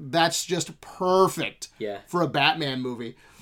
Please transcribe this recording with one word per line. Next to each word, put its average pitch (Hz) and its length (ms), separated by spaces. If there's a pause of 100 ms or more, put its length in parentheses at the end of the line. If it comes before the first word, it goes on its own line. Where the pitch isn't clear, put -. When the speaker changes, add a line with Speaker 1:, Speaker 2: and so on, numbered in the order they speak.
(120)
Speaker 1:
that's 165 340
just - 360
perfect 185 880 (100)
Speaker 2:
Yeah. 101 260
Speaker 1:
for 175 160
a 160 60
Batman 143 540
movie. 120 340 (260)